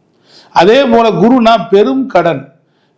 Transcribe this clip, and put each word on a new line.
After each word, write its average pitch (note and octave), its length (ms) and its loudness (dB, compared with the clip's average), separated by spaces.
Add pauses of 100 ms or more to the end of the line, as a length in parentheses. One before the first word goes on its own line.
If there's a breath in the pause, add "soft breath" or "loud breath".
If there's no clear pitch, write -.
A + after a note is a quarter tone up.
(520 soft breath)
அதே A3 320 2
போல A#3 260 0
குருனா A3+ 440 2 (160)
பெரும் B3+ 360 0
கடன். E3 360 -2 (560)